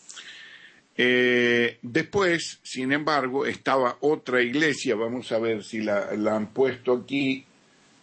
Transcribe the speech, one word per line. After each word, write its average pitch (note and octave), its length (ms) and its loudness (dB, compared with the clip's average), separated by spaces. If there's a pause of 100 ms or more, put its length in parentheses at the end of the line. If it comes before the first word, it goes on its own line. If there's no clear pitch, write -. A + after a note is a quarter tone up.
(960)
Eh, A#2+ 840 4
después, D#3+ 800 -2
sin C3 300 -4
embargo, C#3 520 0
estaba B2 560 0
otra C#3 400 0
iglesia, B2 540 0
vamos A#2 380 -4
a A2+ 80 0
ver A2+ 240 -2
si A2+ 160 -8
la, G#2 340 -2
la G#2+ 220 0
han G#2+ 160 -2
puesto B2+ 400 0
aquí, C3+ 520 -2 (580)